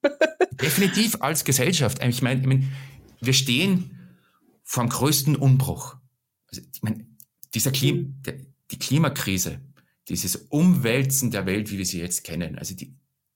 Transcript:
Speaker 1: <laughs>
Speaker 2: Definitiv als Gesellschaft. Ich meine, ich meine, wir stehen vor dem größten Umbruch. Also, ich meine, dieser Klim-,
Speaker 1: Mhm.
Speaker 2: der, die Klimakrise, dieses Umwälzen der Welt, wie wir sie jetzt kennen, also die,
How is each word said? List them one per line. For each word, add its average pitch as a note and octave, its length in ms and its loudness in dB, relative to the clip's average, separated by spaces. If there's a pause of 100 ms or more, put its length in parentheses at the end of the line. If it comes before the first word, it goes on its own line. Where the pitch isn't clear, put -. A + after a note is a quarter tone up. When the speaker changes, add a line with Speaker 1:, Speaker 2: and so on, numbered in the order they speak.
Speaker 1:
<laughs> - 600 0
Speaker 2:
Definitiv F#3+ 600 2
als D3+ 220 0
Gesellschaft. C3+ 580 2
Ich B2 200 0
meine, C3 180 2
ich C3 80 0
meine, C3+ 160 4 (560)
wir C3 140 0
stehen C3+ 840 0 (460)
vor A#2+ 220 -2
dem - 40 0
größten C#3+ 460 2
Umbruch. - 600 2 (520)
Also, - 120 -14 (120)
ich - 80 -14
meine, G#2+ 240 -6 (480)
dieser A#2+ 180 0
Klim-, - 260 2
Speaker 1:
Mhm. - 240 -8
Speaker 2:
der, - 160 -10 (340)
die - 80 -12
Klimakrise, B2 800 0 (480)
dieses F2+ 300 -4
Umwälzen C3+ 960 2
der G2 140 -2
Welt, G#2 240 0
wie G2+ 100 -6
wir F#2 60 -2
sie F#2 140 -4
jetzt F2 240 -6
kennen, E2+ 340 -8
also - 180 -10
die, - 200 -14 (400)